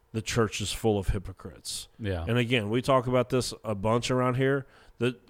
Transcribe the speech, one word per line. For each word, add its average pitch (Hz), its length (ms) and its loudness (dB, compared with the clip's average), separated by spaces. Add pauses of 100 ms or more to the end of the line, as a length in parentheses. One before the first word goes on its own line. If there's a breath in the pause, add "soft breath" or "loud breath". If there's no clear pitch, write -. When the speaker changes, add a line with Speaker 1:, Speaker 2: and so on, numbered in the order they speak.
(120)
Speaker 1:
the 113 100 -2
church - 380 0
is 101 120 -4
full 107 260 2
of 92 100 0
hypocrites. - 800 -6 (100)
Speaker 2:
Yeah. 95 300 -4
Speaker 1:
And 117 100 2
again, 117 320 2
we 123 120 0
talk 131 240 2
about 127 240 2
this 120 240 0 (100)
a 110 120 -4
bunch 110 340 0
around 127 260 2
here, 135 300 0 (320 soft breath)
that 120 180 0 (140)